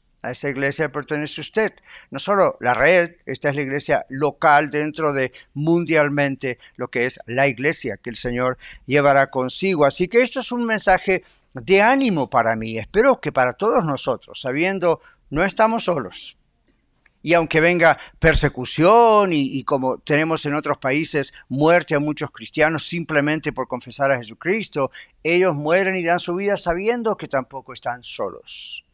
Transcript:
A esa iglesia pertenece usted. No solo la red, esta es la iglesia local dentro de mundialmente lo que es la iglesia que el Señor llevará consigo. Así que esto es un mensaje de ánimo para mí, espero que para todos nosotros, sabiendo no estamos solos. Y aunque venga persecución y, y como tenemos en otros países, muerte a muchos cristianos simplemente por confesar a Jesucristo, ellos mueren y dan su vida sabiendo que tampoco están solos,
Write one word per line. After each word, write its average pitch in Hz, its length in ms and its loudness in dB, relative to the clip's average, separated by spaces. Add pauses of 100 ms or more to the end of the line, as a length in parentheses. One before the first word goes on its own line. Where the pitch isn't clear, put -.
(220)
A 120 100 -8
esa 143 180 -8
iglesia 139 420 -4
pertenece 147 480 -8
usted. 214 320 -2 (380)
No 135 80 -10
solo 190 420 2
la 120 140 2
red, 170 500 4
esta 135 240 -4
es 139 80 0
la 147 60 -2
iglesia 139 480 -2
local 143 600 2
dentro 151 440 -2
de 131 180 -2 (220)
mundialmente 143 1040 0 (180)
lo 123 120 -8
que 123 180 -2
es - 180 -6
la 131 240 0
iglesia 127 480 -4
que - 140 -14
el 113 60 -10
Señor 127 420 -4 (260)
llevará 139 460 4
consigo. 147 560 0
Así 175 220 0
que 233 120 2
esto 254 200 0
es 240 120 -6
un 240 140 -4
mensaje 190 580 0 (280)
de 190 300 2
ánimo 220 480 2
para 113 240 2
mí, 110 240 -6
espero 220 420 0
que 147 120 -8
para 127 220 2
todos 220 300 0
nosotros, 135 560 -6
sabiendo 165 600 -2 (300)
no 151 120 -2
estamos 220 420 0
solos. 143 520 -6 (840)
Y 160 120 2
aunque 160 260 2
venga 165 380 4 (220)
persecución 180 1120 4
y, 139 260 -2
y 120 60 -8
como 131 340 -2
tenemos 156 480 -2
en 143 80 -4
otros 147 240 -4
países, 143 560 -4 (140)
muerte 156 480 2
a - 20 2
muchos 147 320 -4
cristianos 151 560 -2
simplemente 151 640 -2
por 131 140 -6
confesar 131 460 -2
a 127 60 -2
Jesucristo, 139 720 -6 (320)
ellos 175 320 2
mueren 185 400 0
y 175 80 -4
dan 170 160 0
su 175 160 -6
vida 202 200 -2
sabiendo 214 600 -2
que 156 100 -12
tampoco 135 460 -8
están 120 320 -10
solos, - 880 -12